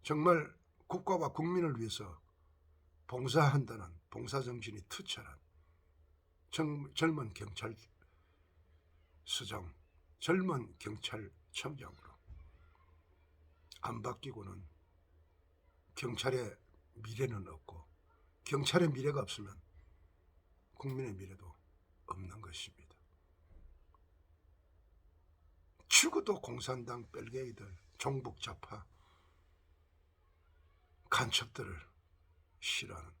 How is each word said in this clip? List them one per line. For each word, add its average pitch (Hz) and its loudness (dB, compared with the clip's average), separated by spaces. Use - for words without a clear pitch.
정말 156 6
국가와 175 2
국민을 165 2
위해서 101 -4
봉사한다는 127 4
봉사정신이 117 -6
투철한 90 -8
정-, 147 0
젊은 151 2
경찰서장, - -10
젊은 165 2
경찰청장으로 - -8
안 117 -4
바뀌고는 101 -8
경찰의 120 -2
미래는 110 -4
없고, 80 -16
경찰의 151 4
미래가 139 0
없으면 101 -8
국민의 131 -4
미래도 92 -12
없는 95 -8
것입니다. - -12
죽어도 330 6
공산당 120 -6
뺄갱이들, 113 -8
종북 127 -2
좌파 - -10
간첩들을 110 0
싫어하는 87 -4